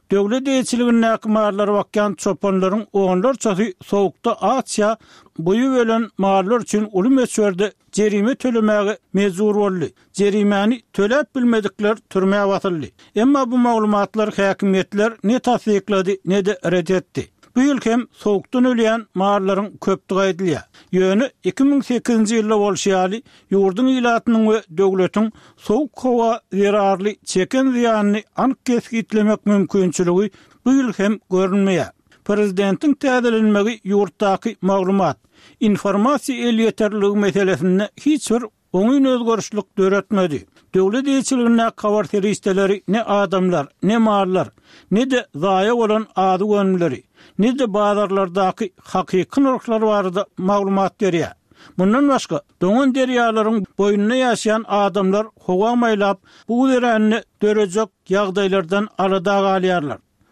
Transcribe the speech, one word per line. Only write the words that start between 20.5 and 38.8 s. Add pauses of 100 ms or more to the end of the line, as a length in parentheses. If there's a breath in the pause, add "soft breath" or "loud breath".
Ýöne (180)
iki
müň
sekizinji
ýylda
bolşýaly (340 soft breath)
ýurdun
ilatynyň
we (180)
döwletiň (300 loud breath)
sowuk
howa (120)
zerarly (120)
çeken (100)
ziýanyny (140)
anyk
kesgitlemek
mümkinçiligi (340 soft breath)
bu
ýyl
hem (120)
görünmeýär. (320 soft breath)
Prezidentiň
täzelenmegi
ýurtdaky
maglumat, (420 soft breath)
informasiýa
el
ýeterligi
meselesinde (120)
hiç
bir (300)
oňyn